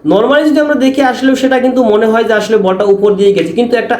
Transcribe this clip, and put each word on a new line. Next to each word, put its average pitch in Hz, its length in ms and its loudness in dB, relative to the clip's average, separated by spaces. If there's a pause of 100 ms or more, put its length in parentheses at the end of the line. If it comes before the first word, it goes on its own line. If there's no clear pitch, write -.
normally 240 420 2
যদি 294 120 2
আমরা 294 140 0
দেখি, 269 280 0
আসলেও 262 320 0
সেটা 269 240 0
কিন্তু 247 260 0
মনে 214 220 2
হয় 220 180 0
যে 220 100 0
আসলে 214 220 0
বলটা 190 280 0
উপর 202 280 2
দিয়ে 196 200 2
গেছে, 170 200 -2
কিন্তু 240 240 0
একটা, 233 220 -4